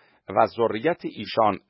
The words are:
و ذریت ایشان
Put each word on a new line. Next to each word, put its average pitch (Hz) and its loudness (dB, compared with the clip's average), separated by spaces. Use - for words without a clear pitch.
و 107 2
ذریت 113 -2
ایشان 107 -2